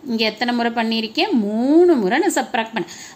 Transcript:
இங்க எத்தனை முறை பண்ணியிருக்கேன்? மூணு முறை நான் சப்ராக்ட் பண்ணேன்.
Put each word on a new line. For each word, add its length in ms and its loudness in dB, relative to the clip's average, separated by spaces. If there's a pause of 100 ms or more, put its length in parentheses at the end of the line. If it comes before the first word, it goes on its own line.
இங்க 180 -2
எத்தனை 300 -2
முறை 180 -2
பண்ணியிருக்கேன்? 580 -2
மூணு 640 4
முறை 240 0
நான் 140 0
சப்ராக்ட் 440 -4
பண்ணேன். 100 -4 (300)